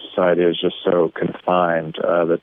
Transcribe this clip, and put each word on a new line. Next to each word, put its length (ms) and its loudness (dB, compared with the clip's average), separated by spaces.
society 340 2
is 180 2
just 240 -2
so 300 2
confined, 840 -2
uh, 280 0
that, 160 0